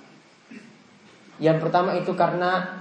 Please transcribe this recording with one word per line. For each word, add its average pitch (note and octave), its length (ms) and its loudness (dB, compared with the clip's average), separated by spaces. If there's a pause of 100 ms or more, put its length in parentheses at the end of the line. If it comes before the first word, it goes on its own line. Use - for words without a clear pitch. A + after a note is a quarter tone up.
(1400)
Yang D#3+ 140 4 (100)
pertama F3+ 320 2
itu - 160 -4
karena F3+ 640 0